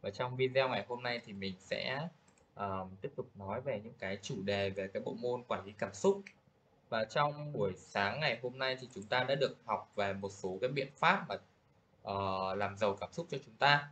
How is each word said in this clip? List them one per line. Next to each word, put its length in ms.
Và 100
trong 260
video 320
ngày 200
hôm 140
nay 220
thì 80
mình 260
sẽ, 500
ờ, 320
tiếp 160
tục 180
nói 260
về 240
những 140
cái 240
chủ 200
đề 280
về 180
cái 140
bộ 180
môn 280
quản 160
lý 140
cảm 160
xúc. 280
Và 160
trong 480
buổi 240
sáng 440
ngày 220
hôm 160
nay 220
thì 140
chúng 100
ta 200
đã 100
được 300
học 300
về 180
một 180
số 300
cái 100
biện 260
pháp 320
mà, 80
ờ, 520
làm 220
giàu 240
cảm 120
xúc 180
cho 160
chúng 100
ta. 360